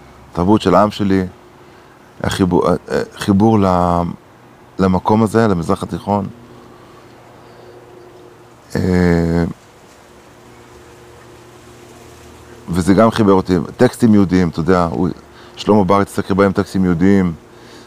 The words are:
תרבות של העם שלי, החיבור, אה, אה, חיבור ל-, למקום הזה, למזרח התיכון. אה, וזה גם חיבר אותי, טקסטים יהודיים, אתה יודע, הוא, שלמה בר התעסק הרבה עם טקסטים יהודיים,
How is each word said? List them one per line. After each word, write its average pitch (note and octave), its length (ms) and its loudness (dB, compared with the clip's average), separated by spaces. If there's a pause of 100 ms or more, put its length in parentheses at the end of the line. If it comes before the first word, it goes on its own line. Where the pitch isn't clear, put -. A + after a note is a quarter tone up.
(340)
תרבות G2+ 280 0
של F2+ 140 2
העם G#2 160 2
שלי, F#2+ 320 -2 (1000)
החיבור, F2+ 440 0
אה, F2 60 0 (180)
אה, C2+ 100 -2 (140)
חיבור G#2+ 440 2
ל-, F2+ 420 0 (800)
למקום F#2+ 440 0
הזה, A2 240 0
למזרח F#2 360 -4
התיכון. G2 440 -6 (2500)
אה, F#2 60 -4 (4000)
וזה F2 240 0
גם A2 180 4
חיבר G2+ 220 2
אותי, F#2 220 0 (220)
טקסטים A#2+ 360 2
יהודיים, F#2 360 2
אתה - 100 -6
יודע, F2 320 0
הוא, F2 180 -2 (460)
שלמה G#2 280 0
בר G2 180 2
התעסק - 300 -6
הרבה G2 140 2
עם G2 60 2
טקסטים F#2+ 340 -2
יהודיים, F2+ 480 2 (540)